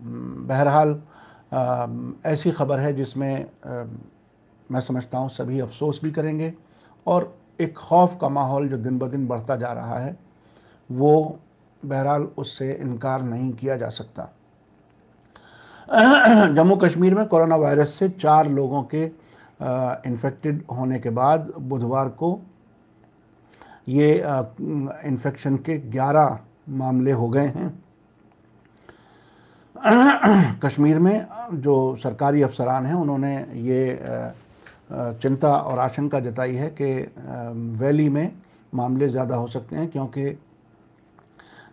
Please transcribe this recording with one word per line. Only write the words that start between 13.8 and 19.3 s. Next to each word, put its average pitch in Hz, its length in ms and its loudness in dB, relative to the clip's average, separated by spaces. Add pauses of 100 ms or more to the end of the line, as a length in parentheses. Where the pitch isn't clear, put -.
सकता। - 400 -14 (1600)
<clears throat> 226 640 8
जम्मू 170 220 6
कश्मीर 185 400 4
में 214 100 0
कोरोना 165 300 4
वायरस 147 340 2
से 190 200 -2
चार 156 400 2
लोगों 139 340 -2
के, 160 280 -4 (500)